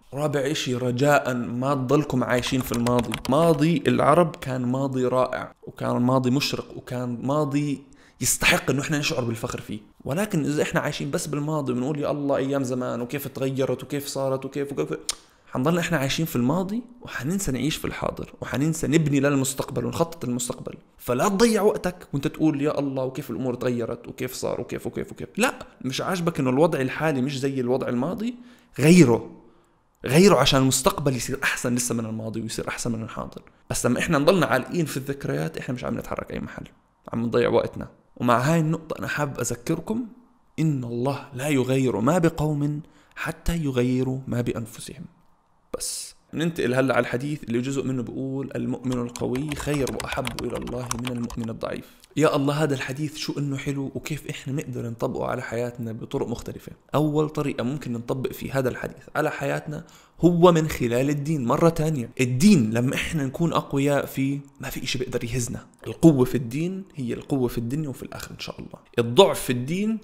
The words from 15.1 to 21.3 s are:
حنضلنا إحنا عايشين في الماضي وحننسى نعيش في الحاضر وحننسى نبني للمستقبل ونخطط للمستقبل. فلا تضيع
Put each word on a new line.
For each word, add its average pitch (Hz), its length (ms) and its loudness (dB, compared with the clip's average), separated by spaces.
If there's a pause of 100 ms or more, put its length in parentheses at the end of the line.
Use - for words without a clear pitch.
حنضلنا 156 240 2
إحنا 165 180 0
عايشين 139 280 0
في - 100 -6
الماضي 185 480 0 (180)
وحننسى 156 500 -4
نعيش 131 240 -2
في - 100 -6
الحاضر - 560 -6
وحننسى 147 460 -2
نبني 147 320 2
للمستقبل 131 680 0
ونخطط 165 400 -2
للمستقبل. - 480 -6 (240)
فلا 123 300 0
تضيع 208 340 4